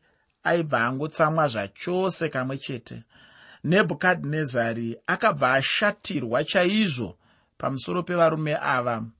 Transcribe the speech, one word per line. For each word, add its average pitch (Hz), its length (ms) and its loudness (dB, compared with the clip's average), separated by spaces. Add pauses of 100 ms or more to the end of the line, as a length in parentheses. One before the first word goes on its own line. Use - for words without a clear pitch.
(440)
aibva 156 420 2
angotsamwa 151 640 2
zvachose 165 800 -2
kamwe 135 280 -4
chete. 120 460 -10 (600)
Nebhukadhinezari 147 1300 0 (100)
akabva 165 460 2
ashatirwa 139 920 0
chaizvo 180 760 0 (400)
pamusoro 139 460 -4
pevarume 160 580 2
ava 123 420 0 (160)